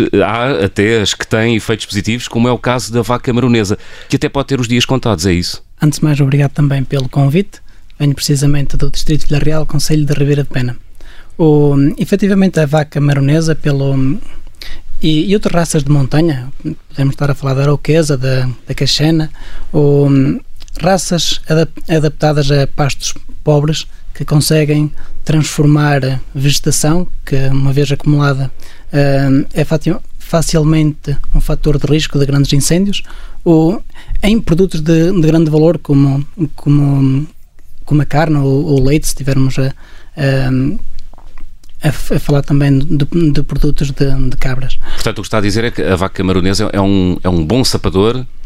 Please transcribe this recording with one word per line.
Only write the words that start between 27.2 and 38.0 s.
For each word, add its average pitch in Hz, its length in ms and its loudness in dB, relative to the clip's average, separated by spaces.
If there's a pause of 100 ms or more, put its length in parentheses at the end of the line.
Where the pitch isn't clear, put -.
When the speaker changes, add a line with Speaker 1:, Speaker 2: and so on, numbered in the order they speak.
Speaker 2:
que - 80 -2 (140)
uma 135 240 2
vez 143 180 0
acumulada, 143 580 0 (440)
eh, 139 600 2
é 151 120 0
fati-, 156 320 0 (240)
facilmente 156 960 0 (180)
um - 60 6
fator 147 380 2
de - 100 0
risco 147 280 0
de 143 80 2
grandes 139 280 0
incêndios, 180 500 2 (420)
ou 165 380 2 (400)
em 208 180 2
produtos 170 400 0
de, 165 300 2
de 196 100 2
grande 156 300 2
valor, 156 280 2
como, 139 460 2 (300)
como, 143 720 0 (580)
como 147 180 2